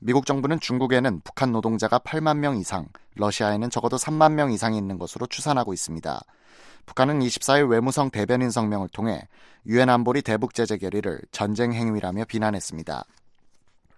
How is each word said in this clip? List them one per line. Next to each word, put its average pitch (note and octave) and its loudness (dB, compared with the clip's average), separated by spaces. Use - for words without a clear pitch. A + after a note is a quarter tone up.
미국 B2+ 2
정부는 C#3 0
중국에는 B2+ 2
북한 C3 0
노동자가 A2 2
팔만 D#3 0
명 C#3 0
이상, F2+ -6
러시아에는 G#2 0
적어도 B2+ -2
삼만 D#3 4
명 C#3+ 2
이상이 A2 0
있는 G2 -4
것으로 F2 -8
추산하고 B2 -2
있습니다. D#2+ -6
북한은 C#3 0
이십사 C3+ 2
일 C#3+ 4
외무성 B2+ 2
대변인 B2 0
성명을 G#2 -2
통해 G#2+ -6
유엔 B2 4
안보리 B2 4
대북 G#2+ -2
제재 A2 0
결의를 F#2+ -4
전쟁 G#2+ 0
행위라며 G#2+ -2
비난했습니다. E2+ -4